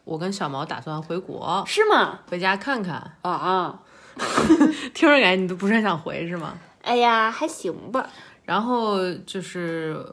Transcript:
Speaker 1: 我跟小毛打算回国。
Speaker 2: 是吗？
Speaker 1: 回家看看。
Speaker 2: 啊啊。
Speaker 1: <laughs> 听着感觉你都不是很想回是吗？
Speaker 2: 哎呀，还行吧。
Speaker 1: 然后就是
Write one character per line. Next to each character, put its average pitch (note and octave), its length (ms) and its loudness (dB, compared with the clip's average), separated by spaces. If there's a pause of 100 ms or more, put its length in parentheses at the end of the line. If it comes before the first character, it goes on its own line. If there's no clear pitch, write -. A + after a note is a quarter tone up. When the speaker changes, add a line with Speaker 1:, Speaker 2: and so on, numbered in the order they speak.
Speaker 1:
我 D#3 140 -6
跟 F#3 140 -4
小 F#3 180 -4
毛 C#3 160 -6
打 C#3+ 160 -8
算 D#3 200 -8
回 E3 160 -6
国。 D3+ 480 -4
Speaker 2:
是 G#4+ 200 2
吗？ B3 340 4 (100)
Speaker 1:
回 F3+ 80 -6
家 F#3+ 200 2
看 A#3 260 -4
看。 E3 380 -8
Speaker 2:
啊 F3+ 100 -2
啊。 E3+ 480 0 (560)
Speaker 1:
<laughs> D4+ 580 4
听 E4 160 4
着 C#4+ 120 8
感 F#3 140 6
觉 - 0 -
你 F#3 120 0
都 F3+ 80 -6
不 F#3+ 100 -4
是 G#3 80 2
很 A3+ 80 4
想 F#3 160 0
回 - 300 -8
是 F3 80 -6
吗？ D3+ 200 -8 (260)
Speaker 2:
哎 A#3+ 160 2
呀， A3+ 340 4
还 D4+ 160 -4
行 - 260 -6 (200)
吧。 C4 160 -4 (340)
Speaker 1:
然 F#3 160 -2
后 G#3+ 540 0 (140)
就 F#3+ 120 -8
是 E3 560 -6 (180)